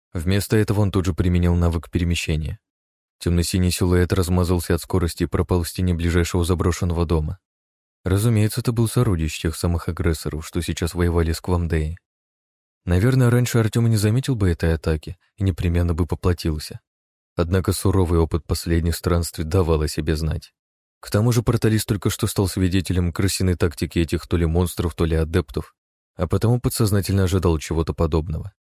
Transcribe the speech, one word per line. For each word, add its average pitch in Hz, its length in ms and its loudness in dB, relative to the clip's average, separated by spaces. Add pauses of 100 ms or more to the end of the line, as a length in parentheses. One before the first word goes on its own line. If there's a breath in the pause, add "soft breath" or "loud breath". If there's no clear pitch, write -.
(160)
Вместо 95 400 0
этого 104 240 2
он 104 100 2
тут 92 140 0
же 90 80 0
применил 87 420 2
навык 85 360 0
перемещения. 85 680 -2 (600)
Темно-синий 90 520 2
силуэт 90 440 2
размазался 90 600 0
от 85 60 0
скорости 85 440 -2
и - 20 0
пропал 87 360 0
в 82 60 -4
стене 92 240 -2
ближайшего 85 500 0
заброшенного 87 640 0
дома. 80 340 -2 (640)
Разумеется, 107 600 0
это 123 100 -2
был 113 160 0
сородич 90 500 0
тех 82 160 -2
самых 87 360 -2
агрессоров, 80 560 -4
что 87 160 -6
сейчас 82 320 -4
воевали 85 380 0
с - 100 -6
Квамдеей. 82 560 -2 (880)
Наверное, 120 420 2
раньше 123 300 2
Артем 117 300 2
и - 20 4
не 110 80 2
заметил 117 380 0
бы 101 120 2
этой 82 240 2
атаки 78 460 -2 (180)
и - 60 -6
непременно 87 500 0
бы 82 140 0
поплатился. 82 720 -2 (540)
Однако 87 400 0
суровый 90 440 2
опыт 82 280 0
последних 82 500 0
странствий 85 480 -2
давал 80 380 2
о 78 60 0
себе 78 280 -2
знать. 76 380 -6 (460)
К - 100 -18
тому 110 200 2
же 117 120 2
порталист 110 440 2
только 107 220 -2
что - 180 -2
стал 101 220 0
свидетелем 90 640 0
крысиной 92 440 0
тактики 87 420 -2
этих 85 280 -2
то 90 120 0
ли 85 80 2
монстров, 87 480 0
то 87 100 -2
ли 80 100 0
адептов, 80 600 -2 (400)
а 90 120 -4
потому 107 320 0
подсознательно 98 640 0
ожидал 87 340 2
чего-то 80 340 -4
подобного. 80 600 -2 (120)